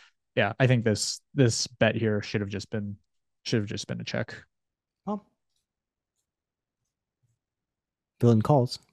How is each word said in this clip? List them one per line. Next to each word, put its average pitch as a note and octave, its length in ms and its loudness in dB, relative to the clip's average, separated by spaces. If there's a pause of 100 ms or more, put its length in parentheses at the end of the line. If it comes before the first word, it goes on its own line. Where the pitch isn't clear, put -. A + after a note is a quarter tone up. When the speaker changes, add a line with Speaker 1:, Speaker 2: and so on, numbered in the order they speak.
(360)
Speaker 1:
yeah, A2 240 0
I C3+ 80 4
think A#2+ 180 2
this, - 340 -2 (140)
this B2+ 340 2
bet A2+ 280 0
here G#2+ 260 0
should - 200 -4
have G2 80 -6
just G2 200 -10
been, G#2 260 -8 (480)
should A#2+ 160 -2
have G#2 100 -6
just - 180 -10
been A#2 120 -8
a A#2 60 -12
check. - 280 -8 (720)
Speaker 2:
Well, G#3 200 -8 (3000)
villain A#2 200 6
calls, B2+ 380 2 (140)